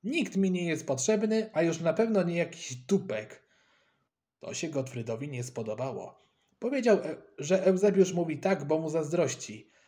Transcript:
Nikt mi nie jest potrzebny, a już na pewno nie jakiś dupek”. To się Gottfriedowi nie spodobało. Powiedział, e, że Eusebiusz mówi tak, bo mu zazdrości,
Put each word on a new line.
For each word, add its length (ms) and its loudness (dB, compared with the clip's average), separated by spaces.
Nikt 320 -2
mi 140 4
nie 160 0
jest 200 -2
potrzebny, 680 0
a 100 2
już 180 0
na 120 2
pewno 300 2
nie 140 -2
jakiś 380 -4
dupek”. 680 -2
To 160 -10
się 140 -6
Gottfriedowi 600 -6
nie 160 -6
spodobało. 800 -8
Powiedział, 380 4
e, 200 -2
że 260 2
Eusebiusz 480 6
mówi 260 -2
tak, 260 0
bo 140 2
mu 120 -4
zazdrości, 800 -2